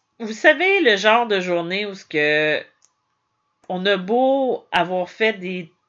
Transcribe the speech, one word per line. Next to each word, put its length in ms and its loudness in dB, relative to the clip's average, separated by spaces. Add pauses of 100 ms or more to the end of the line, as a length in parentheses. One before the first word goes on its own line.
(200)
vous 140 -8
savez, 480 2
le 160 4
genre 300 2
de 120 0
journée 460 -4
où 80 -10
ce 120 -18
que 580 0 (1080)
on 160 -6
a 120 2
beau 760 0
avoir 380 -2
fait 240 -2
des 380 -10 (180)